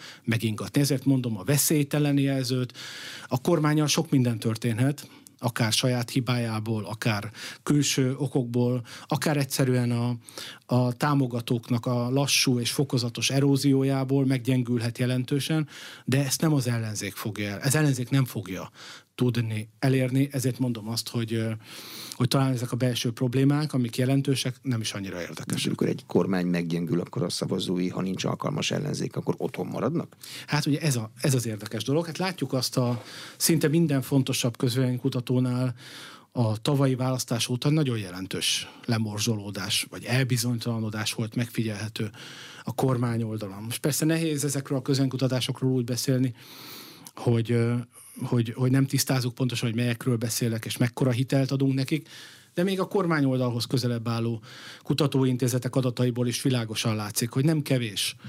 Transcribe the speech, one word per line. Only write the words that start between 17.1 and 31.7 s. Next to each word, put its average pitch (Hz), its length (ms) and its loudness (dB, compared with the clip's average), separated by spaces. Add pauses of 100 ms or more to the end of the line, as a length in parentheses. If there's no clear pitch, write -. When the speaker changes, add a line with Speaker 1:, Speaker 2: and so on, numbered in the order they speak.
Speaker 1:
fogja 104 360 -4
el, 101 140 -6
az 135 120 2
ellenzék 139 340 2
nem 135 160 4
fogja 92 460 -8 (440)
tudni 113 540 0 (100)
elérni, 131 520 2
ezért 127 280 -2
mondom 113 300 -2
azt, 113 200 -4
hogy, 113 240 -2
ö, 113 180 0 (600)
hogy 123 140 0
talán 135 240 2
ezek 123 200 -2
a 123 40 -2
belső 123 360 0
problémák, 135 640 2
amik 120 240 -2
jelentősek, 135 640 2
nem 120 200 0
is 104 120 -4
annyira 95 280 -6
érdekesek. - 380 -6
Speaker 2:
És - 60 -2
amikor - 220 2
egy - 200 -2
kormány 92 380 2
meggyengül, 87 540 0
akkor - 240 -4
a 90 60 -2
szavazói, 92 600 -2
ha 90 120 -4
nincs 92 220 -2
alkalmas - 480 -2
ellenzék, 95 440 -4
akkor - 220 -2
otthon - 280 -4
maradnak? 139 500 -4 (320)
Speaker 1:
Hát 151 180 0
ugye 147 140 0
ez 147 160 0
a, 110 160 -6 (100)
ez 143 120 2
az 120 120 0
érdekes 107 380 -6